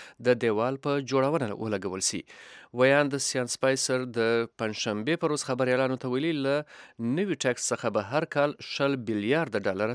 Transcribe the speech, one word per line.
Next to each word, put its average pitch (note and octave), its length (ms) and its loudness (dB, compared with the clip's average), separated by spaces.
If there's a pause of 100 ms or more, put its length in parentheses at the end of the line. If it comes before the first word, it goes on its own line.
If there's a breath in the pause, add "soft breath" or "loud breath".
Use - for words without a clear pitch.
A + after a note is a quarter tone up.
(280 loud breath)
د B2 160 6
دیوال A#2 420 2
په C#3+ 240 0
جوړونه C3+ 400 2 (140)
ولګول F#2+ 460 -2
سي. F2+ 120 -4 (600 loud breath)
ویاند C#3 440 4
سیان B2 300 -2
سپایسر C3 500 0 (120)
د A#2 300 2 (120)
پنجشنبې A2 640 -2
په D#3 80 0
روز D3 180 -2
خبریالانو B2+ 560 2
ته B2 80 -2
ویلي، D3 180 0 (140)
له C#3 100 2 (600 loud breath)
نوي F#3+ 180 0
ټیکس B2+ 380 0
څخه A2+ 240 -2
به G#2 160 -2
هر D#3+ 240 0
کال C#3+ 180 2 (140)
شل C#3 260 0 (140)
بیلیارده A2 580 0
ډالر G2+ 280 0